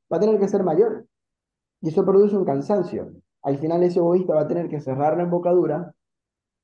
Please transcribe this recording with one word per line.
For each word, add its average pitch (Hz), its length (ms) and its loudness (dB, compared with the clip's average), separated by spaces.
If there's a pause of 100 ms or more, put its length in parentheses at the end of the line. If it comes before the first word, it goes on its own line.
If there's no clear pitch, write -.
(140)
va 170 60 0
a - 20 0
tener 214 180 4
que 196 100 2
ser 196 160 0
mayor. 185 420 0 (760)
Y 160 80 -4
eso 180 140 0
produce 202 320 4
un 190 80 0
cansancio. 139 680 -4 (300)
Al 139 160 -4
final 165 240 0
ese 175 180 2
oboísta 180 340 2
va 202 80 2
a - 60 -4
tener 175 200 -4
que 151 120 -8
cerrar 147 360 -2
la 175 80 -2
embocadura, 175 680 0 (680)